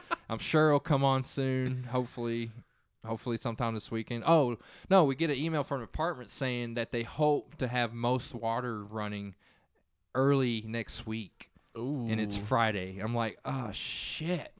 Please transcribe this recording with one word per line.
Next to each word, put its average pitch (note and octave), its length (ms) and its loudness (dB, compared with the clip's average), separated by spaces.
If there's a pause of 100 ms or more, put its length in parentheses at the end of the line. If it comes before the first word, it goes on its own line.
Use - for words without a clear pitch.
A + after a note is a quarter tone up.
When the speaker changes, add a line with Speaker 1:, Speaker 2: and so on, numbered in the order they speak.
Speaker 1:
<laughs> - 260 -8
Speaker 2:
I'm A2 100 -4
sure D#3 300 4
it'll D3 120 6
come C#3 240 2
on C3+ 200 4
soon. C3 600 0
Hopefully, A#2 640 -2 (540)
hopefully A2+ 340 -4
sometime A#2 360 -2
this - 160 -6
weekend." A#2 360 -4
Oh, C#3 320 4 (320)
no, F#3 140 8
we C3+ 100 2
get D3+ 160 0
an C3+ 80 0
email D#3 260 0
from C#3 140 -4
an A#2+ 60 -6
apartment C3+ 440 -4
saying A#2+ 460 -2
that A#2 180 -2
they A#2 100 0
hope D3 540 2
to B2+ 120 -2
have A#2+ 260 0
most A#2+ 400 0
water A2+ 500 -4
running G#2 520 -6 (800)
early C3 520 4
next A2 400 -4
week, A2 440 -6 (260)
and A#2 440 -2
it's G#2 180 0
Speaker 1:
Ooh. G2+ 40 -4
Speaker 2:
Friday. G#2 580 0
I'm A2+ 140 -2
like, A2+ 300 -2
"Oh, C3 280 -4
shit." - 880 -6